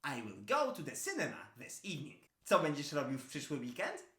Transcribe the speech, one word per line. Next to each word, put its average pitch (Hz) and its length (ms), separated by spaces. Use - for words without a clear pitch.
I 127 180
will 101 220
go 269 280
to 165 100
the 131 140
cinema 240 640
this - 260
evening. - 400
Co 190 140
będziesz 147 340
robił 135 260
w - 100
przyszły 143 300
weekend? 123 440